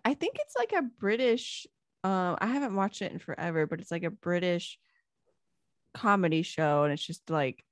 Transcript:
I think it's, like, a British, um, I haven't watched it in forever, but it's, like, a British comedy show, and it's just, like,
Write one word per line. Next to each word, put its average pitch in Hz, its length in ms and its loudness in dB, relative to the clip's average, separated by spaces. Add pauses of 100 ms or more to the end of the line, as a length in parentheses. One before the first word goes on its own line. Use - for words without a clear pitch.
I 262 100 2
think 370 240 -4
it's, 587 160 -8
like, 466 180 -2
a 370 100 2
British, 233 840 -2 (380)
um, 185 360 0
I 196 60 -2
haven't 247 300 -2
watched 196 260 -2
it 190 80 -6
in - 80 -10
forever, 165 480 -2
but 165 140 -6
it's, - 100 -12
like, 170 140 -4
a 165 60 -2
British 175 680 -2 (1160)
comedy 180 480 4
show, 147 420 2
and 147 80 2
it's 143 120 -6
just, - 260 -12
like, 139 420 0